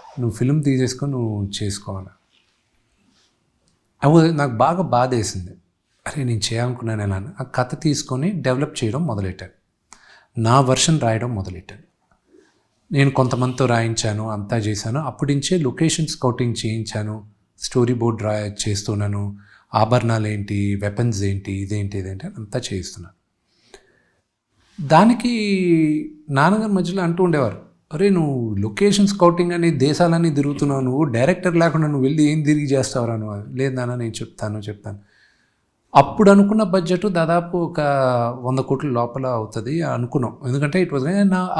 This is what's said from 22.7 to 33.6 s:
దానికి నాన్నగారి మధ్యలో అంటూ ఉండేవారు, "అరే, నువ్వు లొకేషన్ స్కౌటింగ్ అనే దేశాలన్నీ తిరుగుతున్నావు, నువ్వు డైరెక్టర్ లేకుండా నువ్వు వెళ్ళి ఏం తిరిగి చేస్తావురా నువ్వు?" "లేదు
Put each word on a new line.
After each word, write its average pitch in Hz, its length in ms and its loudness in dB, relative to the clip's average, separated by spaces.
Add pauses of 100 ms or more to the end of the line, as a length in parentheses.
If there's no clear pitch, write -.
దానికి 185 1300 4 (160)
నాన్నగారి 196 420 2
మధ్యలో 185 300 0
అంటూ 170 220 2
ఉండేవారు, 139 440 0 (240)
"అరే, 185 160 2
నువ్వు 139 460 0
లొకేషన్ 196 520 2
స్కౌటింగ్ 175 460 4
అనే 170 180 2
దేశాలన్నీ 165 600 2
తిరుగుతున్నావు, 143 500 0
నువ్వు 131 240 0
డైరెక్టర్ 170 520 0
లేకుండా 160 300 2
నువ్వు 143 160 0
వెళ్ళి 151 220 2
ఏం 151 180 2
తిరిగి 147 240 0
చేస్తావురా 127 500 -2
నువ్వు?" 107 400 -10
"లేదు 131 200 -2